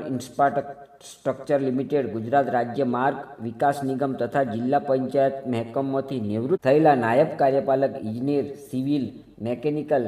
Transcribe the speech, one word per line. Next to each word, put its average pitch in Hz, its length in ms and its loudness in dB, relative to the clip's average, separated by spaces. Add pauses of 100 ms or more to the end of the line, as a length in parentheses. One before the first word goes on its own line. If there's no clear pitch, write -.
ઇન્ફ્રાસ્ટ્રક્ચર - 1500 -2
લિમિટેડ, 131 520 -2
ગુજરાત 120 380 0
રાજ્ય 120 340 0
માર્ગ 123 320 0 (260)
વિકાસ 135 420 0
નિગમ 135 280 -2
તથા 123 300 0
જિલ્લા 123 360 0
પંચાયત 135 580 0 (100)
મહેકમમાંથી 135 760 -2
નિવૃત્ત 113 420 -2
થયેલા 147 320 6
નાયબ 123 420 4
કાર્યપાલક 135 680 2
ઇજનેર, 131 420 -2 (260)
સિવિલ, 135 340 0 (380)
મિકેનિકલ 143 640 0